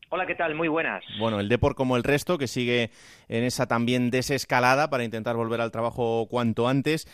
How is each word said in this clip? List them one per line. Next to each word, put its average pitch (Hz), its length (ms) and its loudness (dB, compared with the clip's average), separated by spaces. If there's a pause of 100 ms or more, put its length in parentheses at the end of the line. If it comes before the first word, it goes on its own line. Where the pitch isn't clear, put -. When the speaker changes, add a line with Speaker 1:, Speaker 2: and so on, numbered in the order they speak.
(140)
Speaker 1:
Hola, 180 120 -2
¿qué 170 80 -4
tal? 165 200 -2
Muy 165 140 -2
buenas. 147 340 -2 (160)
Speaker 2:
Bueno, 107 220 0
el 101 80 -2
Depor 120 260 2
como 127 220 0
el 120 80 0
resto, 143 320 2
que 143 100 -2
sigue 120 440 0 (380)
en 117 160 -2
esa 127 220 -2
también 120 440 2
desescalada 131 800 2
para 127 140 0
intentar 113 320 -4
volver 117 260 -2
al 113 100 -4
trabajo 113 560 -2
cuanto 120 400 0
antes. 139 460 0